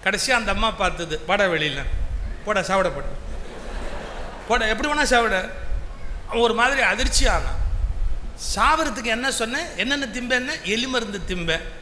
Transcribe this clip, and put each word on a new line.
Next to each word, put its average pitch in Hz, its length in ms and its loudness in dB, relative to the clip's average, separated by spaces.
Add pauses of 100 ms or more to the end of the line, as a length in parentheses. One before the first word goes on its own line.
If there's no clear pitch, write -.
கடைசியா 208 280 0
அந்த 220 200 2
அம்மா 214 200 2
பார்த்தது, 170 560 -2
"வாடா 196 180 4
வெளியில, 151 380 0 (640)
போடா 202 140 2
சாவட 185 240 2
போடு, 143 340 -2 (1300)
போடா, 226 180 2
எப்படி 220 240 0
வேணா 294 140 2
சாவட." 226 460 2 (800)
அவன் 233 140 0
ஒரு 226 120 4
மாதிரி 254 280 2
அதிர்ச்சி 214 460 4
ஆனான். 165 320 2 (960)
"சாவறதுக்கு 269 500 2
என்ன 240 260 0
சொன்னேன்? 247 340 -2 (100)
என்னென்ன 269 300 0
திம்பேன்னு?" 247 580 -2
"எலி 226 240 -2
மருந்து 220 400 -2
திம்பேன் 170 360 -2 (180)